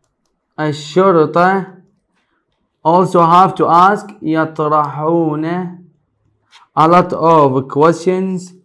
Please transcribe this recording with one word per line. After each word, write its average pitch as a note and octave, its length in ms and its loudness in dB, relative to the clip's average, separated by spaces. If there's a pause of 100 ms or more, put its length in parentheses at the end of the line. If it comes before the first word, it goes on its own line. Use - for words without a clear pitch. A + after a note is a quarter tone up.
(600)
الشرطة، E3+ 1080 0 (1200)
also F3+ 320 2
have E3+ 360 4
to D#3 120 0
ask، F#3 440 2 (100)
يطرحون D#3 1200 -2 (1300)
a D#3 80 4
lot F3+ 260 2
of C#3+ 540 2
questions F#3 840 -2 (120)